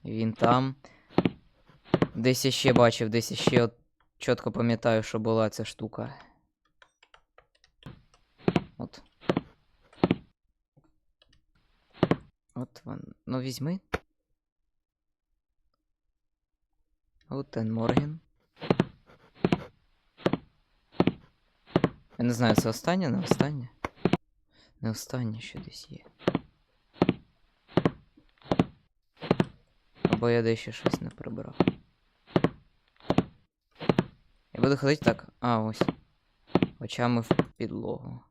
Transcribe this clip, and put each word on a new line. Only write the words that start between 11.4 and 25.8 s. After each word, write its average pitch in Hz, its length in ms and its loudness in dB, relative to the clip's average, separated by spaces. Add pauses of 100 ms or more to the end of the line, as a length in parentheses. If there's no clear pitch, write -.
От - 300 -12
вон. 98 160 -12 (260)
Ну 127 140 -4
візьми. 135 400 -6 (3500)
Гутен 127 440 -6
Морген. 123 480 0 (4000)
Я 117 60 0
не 120 80 2
знаю, 113 220 4
це - 140 4
останнє, 170 400 0
не 156 100 0
останнє? 147 500 -2 (1120)
Не 113 80 -2
останнє 113 500 -6
ще - 180 -14
десь - 320 -18